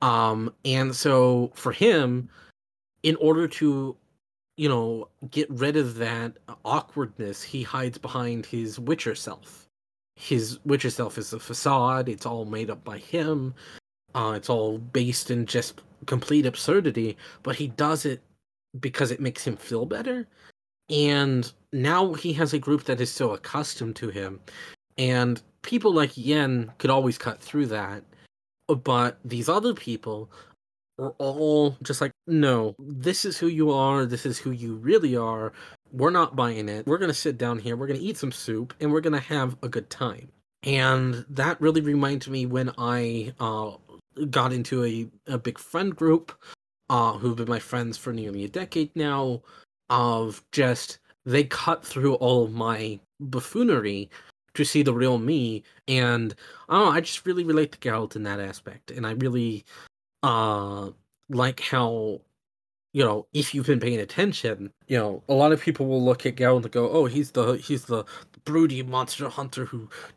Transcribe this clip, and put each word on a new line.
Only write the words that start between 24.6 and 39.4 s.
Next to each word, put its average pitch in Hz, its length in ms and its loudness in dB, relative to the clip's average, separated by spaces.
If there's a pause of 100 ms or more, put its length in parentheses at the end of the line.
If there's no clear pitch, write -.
and 123 440 2 (200)
people 220 320 2
like 151 220 2
Yen 127 640 0
could 131 120 2
always 131 280 4
cut 113 220 -6
through 147 280 0
that, 104 360 -6 (640)
but 123 560 2
these 120 240 -4
other 208 260 2
people 110 560 -8 (680)
were 135 200 -6
all 147 640 2
just 131 200 -4
like, 139 100 0 (160)
"No, 127 520 4
this 143 440 -2
is 190 140 -4
who 170 100 2
you 156 240 4
are, 135 340 4
this 120 200 -4
is 123 120 -4
who 135 140 -6
you 117 240 -8
really 131 400 4
are. 110 360 -4 (400)
We're 135 180 2
not 165 260 2
buying 113 340 0
it. 107 160 -8
We're 156 120 2
gonna 170 160 0
sit 131 240 -4
down 120 220 -2
here, 117 160 -6
we're 135 120 -6
gonna 139 120 -4
eat 196 180 -6
some 131 140 -4
soup, 117 480 -8
and 147 120 0
we're 160 100 2
gonna 151 180 0
have 131 420 -2